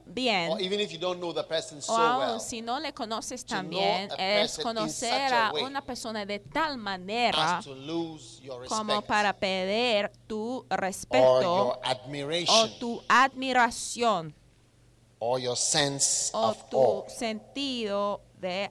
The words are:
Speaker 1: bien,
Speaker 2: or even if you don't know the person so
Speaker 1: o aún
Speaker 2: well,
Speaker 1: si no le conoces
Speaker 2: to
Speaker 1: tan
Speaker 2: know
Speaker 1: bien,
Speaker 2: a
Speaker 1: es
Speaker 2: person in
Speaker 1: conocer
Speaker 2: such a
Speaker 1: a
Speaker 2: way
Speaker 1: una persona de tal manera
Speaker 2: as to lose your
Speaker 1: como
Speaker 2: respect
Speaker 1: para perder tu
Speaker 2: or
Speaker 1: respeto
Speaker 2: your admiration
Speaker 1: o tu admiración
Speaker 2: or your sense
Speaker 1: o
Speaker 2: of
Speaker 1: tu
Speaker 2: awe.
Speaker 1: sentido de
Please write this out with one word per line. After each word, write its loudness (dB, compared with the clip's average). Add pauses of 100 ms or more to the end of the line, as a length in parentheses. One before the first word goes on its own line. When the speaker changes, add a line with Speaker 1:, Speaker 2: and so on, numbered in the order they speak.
Speaker 1:
bien, 0
Speaker 2:
or -2
even -2
if -2
you -10
don't -2
know -4
the -2
person -6
so -6
Speaker 1:
o 4
aún 4
Speaker 2:
well, -2
Speaker 1:
si -8
no -6
le -6
conoces -8
Speaker 2:
to -6
Speaker 1:
tan -4
Speaker 2:
know -2
Speaker 1:
bien, 0
Speaker 2:
a 0
Speaker 1:
es -2
Speaker 2:
person -4
in -2
Speaker 1:
conocer -2 (200)
Speaker 2:
such 2
a 4
Speaker 1:
a -2
Speaker 2:
way 0
Speaker 1:
una -6
persona -6
de -4
tal -2
manera 0
Speaker 2:
as -10
to -12
lose -8
your -12
Speaker 1:
como -2
Speaker 2:
respect 0
Speaker 1:
para 2
perder 0 (160)
tu -6
Speaker 2:
or 0
Speaker 1:
respeto 4
Speaker 2:
your 2
admiration -2
Speaker 1:
o 6 (120)
tu -6
admiración 2 (840)
Speaker 2:
or 0
your -2
sense 0
Speaker 1:
o 2
Speaker 2:
of -6
Speaker 1:
tu -2
Speaker 2:
awe. 4
Speaker 1:
sentido -4 (160)
de -4